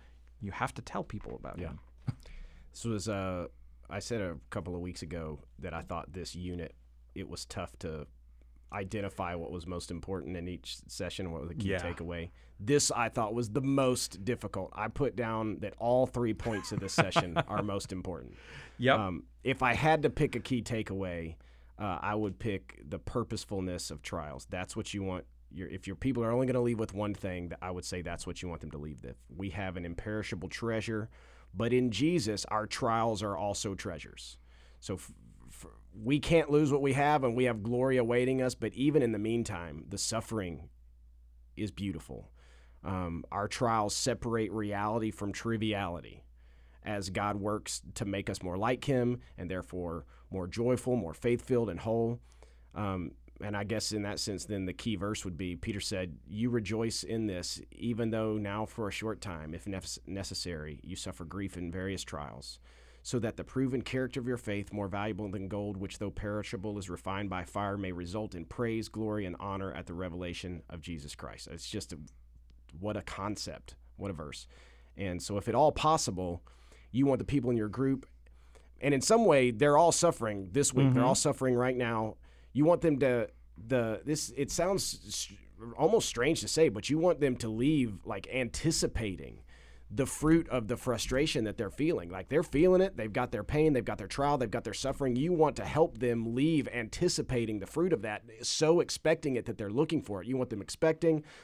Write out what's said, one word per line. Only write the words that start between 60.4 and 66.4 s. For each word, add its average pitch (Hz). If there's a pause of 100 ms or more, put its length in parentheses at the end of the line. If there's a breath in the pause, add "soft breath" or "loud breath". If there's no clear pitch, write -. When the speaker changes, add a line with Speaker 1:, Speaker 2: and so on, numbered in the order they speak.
Speaker 2:
you 90
suffer -
grief 90
in 87
various 95
trials, 69 (440 soft breath)
so 123
that 107
the 87
proven 131
character 131
of 120
your 123
faith, 101
more 101
valuable 101
than 95
gold, 104
which 95
though 101
perishable 104